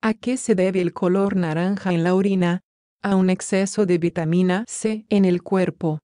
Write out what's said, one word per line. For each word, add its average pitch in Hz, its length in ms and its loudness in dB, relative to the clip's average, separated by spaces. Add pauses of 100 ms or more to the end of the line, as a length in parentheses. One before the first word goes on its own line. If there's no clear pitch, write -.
¿A 220 120 0
qué 254 240 -4
se 226 180 0
debe 185 260 0
el 175 120 -2
color 196 420 0
naranja 180 580 -2
en 165 100 0
la 180 120 0
orina? 185 460 0 (420)
A 196 120 0
un 185 140 4
exceso 190 560 0
de 175 120 2
vitamina 175 720 0
C 214 420 -6
en 196 160 4
el 180 180 2
cuerpo. 175 600 -2